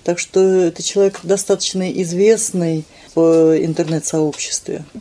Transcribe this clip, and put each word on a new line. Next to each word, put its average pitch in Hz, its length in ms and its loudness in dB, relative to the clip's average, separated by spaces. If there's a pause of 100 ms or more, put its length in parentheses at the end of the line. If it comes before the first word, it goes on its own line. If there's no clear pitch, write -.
так 175 160 -2
что - 220 -2
это 185 420 2
человек 196 400 0
достаточно 190 680 -2 (140)
известный 175 800 0 (300)
в 165 500 4
интернет-сообществе. 156 1160 -4 (180)